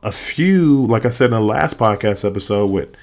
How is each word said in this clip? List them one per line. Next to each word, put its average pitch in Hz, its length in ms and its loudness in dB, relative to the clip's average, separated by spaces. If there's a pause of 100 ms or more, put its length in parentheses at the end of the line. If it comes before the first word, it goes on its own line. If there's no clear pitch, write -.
a 107 100 -8
few, 160 760 2
like 117 200 0
I 120 60 0
said 127 140 0
in 120 60 2
the 113 100 0
last 120 360 0
podcast 104 500 0
episode 101 440 -2
with, 95 180 -4 (140)